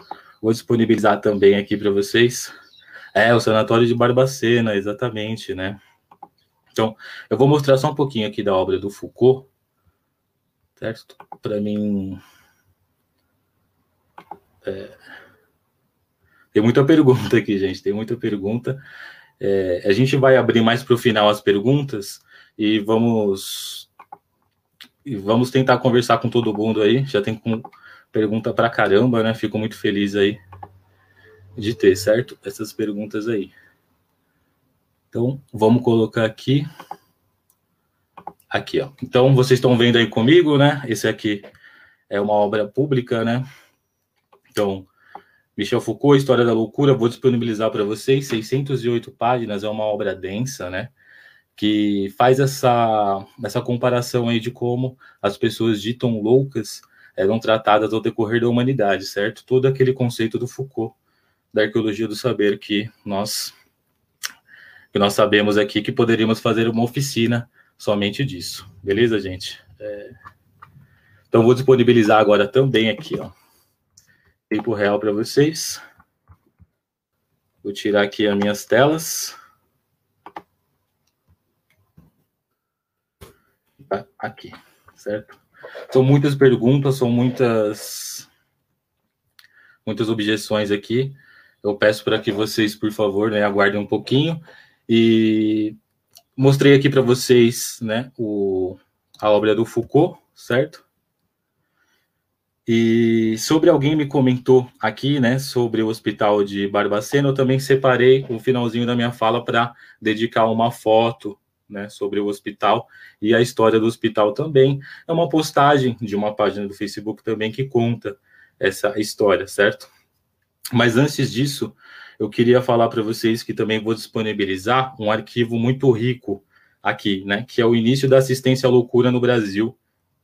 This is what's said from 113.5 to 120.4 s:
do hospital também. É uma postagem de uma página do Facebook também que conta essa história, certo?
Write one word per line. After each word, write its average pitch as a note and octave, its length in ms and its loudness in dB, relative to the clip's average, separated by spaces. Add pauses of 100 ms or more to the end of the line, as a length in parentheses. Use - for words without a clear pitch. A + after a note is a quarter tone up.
do A2 80 2
hospital A2 460 0
também. C#3 480 2 (260)
É E3 60 -6
uma E3+ 160 0
postagem C#3+ 720 2
de G2+ 160 -6
uma G#2 180 -2
página G2+ 320 -2
do G2 80 -10
Facebook G#2+ 480 -10
também A2 300 -4
que C3+ 120 -6
conta A#2 520 -2 (420)
essa G2 420 -4
história, G#2 460 0
certo? - 420 -2 (840)